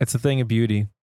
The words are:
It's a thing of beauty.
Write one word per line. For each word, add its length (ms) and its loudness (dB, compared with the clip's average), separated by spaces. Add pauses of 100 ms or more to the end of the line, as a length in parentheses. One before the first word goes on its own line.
It's 140 -2
a 40 -2
thing 220 0
of 60 -2
beauty. 400 0 (160)